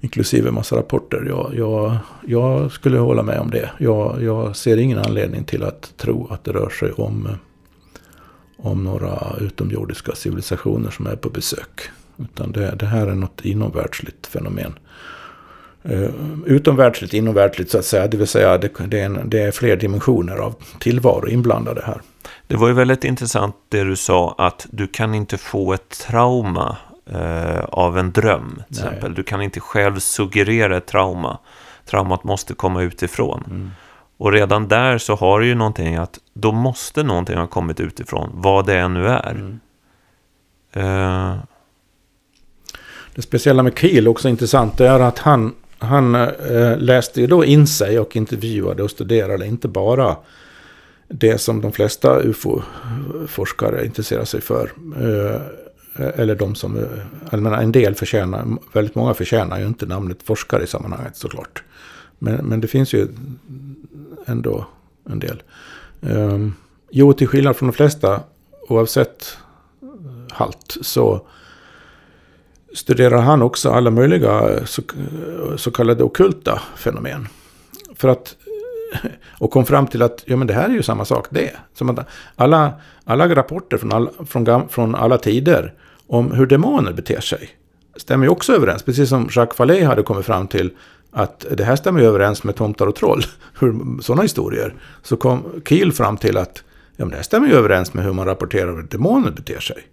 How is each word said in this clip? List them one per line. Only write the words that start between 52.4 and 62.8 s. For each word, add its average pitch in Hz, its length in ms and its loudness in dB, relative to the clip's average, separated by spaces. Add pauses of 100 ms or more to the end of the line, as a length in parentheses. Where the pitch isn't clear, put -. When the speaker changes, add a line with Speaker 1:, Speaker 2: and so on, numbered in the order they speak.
Speaker 1:
intresserar - 380 -4
sig - 160 -6
för. - 320 -2 (280)
Eh, 107 400 0 (560)
eller 117 380 0
de 101 200 -2
som, 101 220 -6
eh, 110 80 -2 (460)
jag 104 120 -2
menar, 110 200 2
en 113 100 2
del 110 220 4
förtjänar, 104 640 -4 (140)
väldigt 107 220 0
många 117 200 0
förtjänar 95 440 -2
ju 98 80 -4
inte 107 200 -6
namnet 90 360 -6
forskare - 400 -2
i 87 40 -6
sammanhanget, - 500 -8
såklart. - 460 -12 (560)
Men, 127 280 -2
men 113 140 0
det 110 80 -4
finns 135 240 0